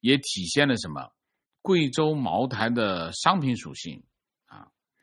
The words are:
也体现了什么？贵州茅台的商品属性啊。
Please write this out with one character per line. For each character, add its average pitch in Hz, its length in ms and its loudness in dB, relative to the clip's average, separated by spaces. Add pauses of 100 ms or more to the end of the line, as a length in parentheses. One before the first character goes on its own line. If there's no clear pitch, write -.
也 131 160 4
体 95 300 -4
现 143 200 2
了 131 120 2
什 90 100 -8
么？ 67 240 -10 (500)
贵 165 280 4
州 156 240 0
茅 120 320 0
台 110 240 -2
的 95 420 0
商 185 260 2
品 131 180 0
属 78 180 -12
性 80 280 -12 (440)
啊。 50 220 -20 (340)